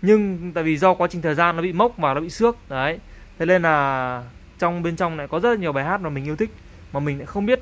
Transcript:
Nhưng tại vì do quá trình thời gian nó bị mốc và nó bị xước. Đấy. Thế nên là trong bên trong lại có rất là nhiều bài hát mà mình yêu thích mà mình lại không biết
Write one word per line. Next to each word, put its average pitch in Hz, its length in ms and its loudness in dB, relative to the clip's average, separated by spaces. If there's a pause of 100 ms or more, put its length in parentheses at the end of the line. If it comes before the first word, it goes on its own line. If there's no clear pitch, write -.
Nhưng 190 520 2
tại 165 100 -2
vì 160 140 2
do 185 160 6
quá 175 140 0
trình 175 140 -6
thời 151 140 0
gian 170 200 2
nó 165 60 -4
bị 180 120 -2
mốc 226 240 2
và 147 160 2
nó 143 80 -2
bị 170 80 -8
xước. 233 400 0
Đấy. 143 300 -2 (400)
Thế 160 60 0
nên 180 160 4
là 135 600 0 (360)
trong 175 240 0
bên 170 120 -2
trong 165 220 -2
lại 143 100 -8
có 160 120 -2
rất 220 100 2
là 233 60 2
nhiều 175 160 -2
bài 139 140 -2
hát 190 160 -2
mà 170 80 -6
mình 135 140 -6
yêu 151 120 -6
thích 214 160 -2 (420)
mà 139 60 -2
mình 143 180 -4
lại 139 80 -12
không 202 200 -4
biết 254 160 2